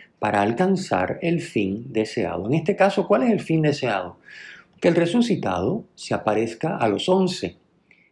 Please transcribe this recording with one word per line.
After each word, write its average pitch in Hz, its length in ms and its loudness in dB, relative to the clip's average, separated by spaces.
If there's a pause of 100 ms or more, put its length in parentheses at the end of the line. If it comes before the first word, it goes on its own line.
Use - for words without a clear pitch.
(180)
para 104 240 0
alcanzar 117 800 0
el 170 200 0
fin 107 480 -4
deseado. 101 580 -2
En 127 60 0
este 165 240 0
caso, 196 280 2
¿cuál 226 180 2
es 240 80 4
el 180 100 0
fin 160 220 0
deseado? 110 540 -2 (640)
Que - 80 2
el 170 80 4
resucitado 170 880 0 (100)
se - 200 -8
aparezca 107 640 -2
a 117 100 2
los 98 220 0
once 185 480 0 (540)